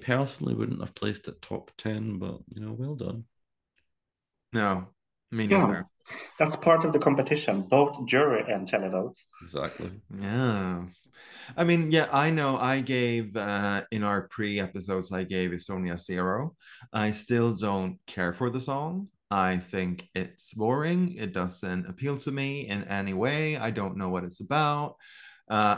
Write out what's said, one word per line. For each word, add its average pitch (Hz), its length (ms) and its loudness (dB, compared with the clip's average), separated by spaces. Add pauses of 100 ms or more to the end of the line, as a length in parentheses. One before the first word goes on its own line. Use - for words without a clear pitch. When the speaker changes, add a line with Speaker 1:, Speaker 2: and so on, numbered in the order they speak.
Speaker 1:
personally 131 540 0
wouldn't 110 240 -2
have - 160 -10
placed 104 320 -6
it - 160 -12
top - 340 -10
ten, 110 400 -4
but, 92 300 -8
you - 140 -14
know, 107 120 -8
well 135 220 -6
done. 117 300 -8 (1300)
Speaker 2:
No, 98 340 0 (440)
me 113 140 -2
Speaker 3:
Yeah. 196 200 6
Speaker 2:
neither. 95 200 0 (540)
Speaker 3:
That's 156 180 2
part 165 260 6
of 156 100 2
the 147 60 6
competition, 135 640 2
both 135 440 4
jury 127 460 4
and 95 160 -2
televotes. 95 540 -2 (200)
Speaker 1:
Exactly. 78 500 -6 (280)
Speaker 2:
Yes. 98 880 -2 (480)
I 170 80 4
mean, 170 280 4
yeah, 160 200 6
I 143 200 4
know 139 260 2
I 131 240 2
gave, 120 560 0
uh, 101 540 0
in 107 120 -2
our 101 240 2
pre-episodes, 95 840 -2
I 92 100 -2
gave 92 280 0
Estonia 90 460 -4
zero. 95 580 -2 (360)
I 107 200 2
still 117 440 2
don't 95 520 -2
care 90 260 -2
for 123 160 -2
the 127 100 -4
song. 156 480 -4 (220)
I 92 280 2
think 90 560 -4
it's - 400 -6
boring. 151 640 0
It 107 180 -6
doesn't 90 540 -4
appeal 139 300 -6
to 139 140 -6
me 139 360 -4
in 101 180 -4
any 98 280 -4
way. 147 440 0
I 113 140 -2
don't 98 240 -4
know 95 140 -4
what 90 160 -2
it's - 160 -10
about. 147 560 0 (520)
Uh, 104 280 4